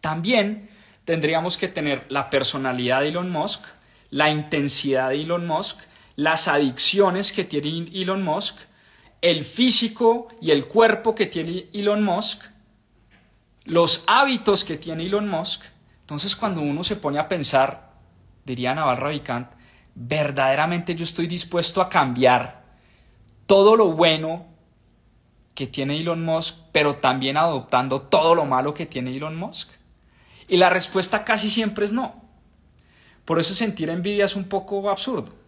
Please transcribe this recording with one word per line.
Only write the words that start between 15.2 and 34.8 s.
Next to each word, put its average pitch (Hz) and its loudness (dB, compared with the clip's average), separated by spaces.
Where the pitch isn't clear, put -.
Musk. 175 -6
Entonces, 151 -4
cuando 185 -2
uno 147 -2
se 202 0
pone 147 -4
a 151 0
pensar, 139 0
diría 123 -4
Naval 143 0
Ravikant, 135 -6
verdaderamente 147 0
yo 165 -6
estoy 165 -4
dispuesto 175 -2
a 185 2
cambiar 127 2
todo 196 8
lo 208 4
bueno 160 0
que 135 -8
tiene 139 -4
Elon 165 -4
Musk, 160 -2
pero 147 2
también 135 0
adoptando 135 0
todo 165 6
lo 165 2
malo 135 0
que 165 -10
tiene 127 -8
Elon 156 -10
Musk. - -10
Y 185 2
la 180 8
respuesta 185 0
casi 214 0
siempre 208 -2
es 202 -4
no. 254 -6
Por 165 0
eso 170 0
sentir 202 -2
envidia 196 0
es 196 -2
un 190 -6
poco 196 -4